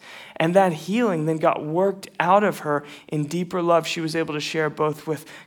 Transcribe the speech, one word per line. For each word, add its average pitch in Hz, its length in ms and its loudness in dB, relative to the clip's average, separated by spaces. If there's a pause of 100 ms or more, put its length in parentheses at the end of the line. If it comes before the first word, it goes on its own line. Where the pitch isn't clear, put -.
(340)
And 165 200 2
that 190 180 6
healing 180 540 0
then 160 100 2
got 156 280 0
worked 190 440 -2 (100)
out 185 240 4
of 190 160 0
her 147 260 -2 (220)
in 151 200 -2
deeper 175 360 -4
love 170 240 4
she - 140 -4
was 160 160 -4
able 156 180 -2
to 151 60 -4
share 156 280 -2
both 151 380 -2
with 151 240 -6 (160)